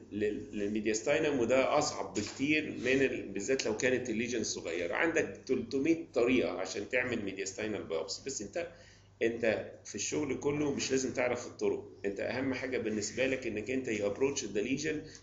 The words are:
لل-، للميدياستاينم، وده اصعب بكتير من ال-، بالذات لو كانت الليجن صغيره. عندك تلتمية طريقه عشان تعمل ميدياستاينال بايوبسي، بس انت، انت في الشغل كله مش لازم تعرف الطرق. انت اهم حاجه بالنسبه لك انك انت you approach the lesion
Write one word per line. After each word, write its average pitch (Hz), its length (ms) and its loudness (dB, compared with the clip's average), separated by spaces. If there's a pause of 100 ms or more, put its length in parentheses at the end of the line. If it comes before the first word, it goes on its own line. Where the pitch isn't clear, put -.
(120)
لل-، 104 400 0
للميدياستاينم، 110 880 2
وده 127 380 4
اصعب 101 360 -2
بكتير 135 560 0 (140)
من 135 180 6
ال-، 104 260 0
بالذات 101 380 0
لو 107 100 0
كانت 123 340 2
الليجن 113 340 -2
صغيره. 87 500 -4
عندك 151 520 0
تلتمية 139 580 2 (100)
طريقه 117 360 4
عشان 95 380 -4
تعمل 123 360 0
ميدياستاينال 98 600 -4
بايوبسي، - 420 -4
بس 127 160 -6
انت، 170 260 -6 (540)
انت 113 500 2 (120)
في - 100 -12
الشغل 139 400 0
كله 147 380 0
مش 117 180 0
لازم 127 220 2
تعرف 120 340 0
الطرق. 101 420 0 (160)
انت 101 160 -2
اهم 131 340 0
حاجه 131 240 -2
بالنسبه 107 480 0
لك 131 200 0
انك 104 240 -4
انت 127 200 0
you 107 120 0
approach 127 380 2
the 104 280 0
lesion 151 280 0 (260)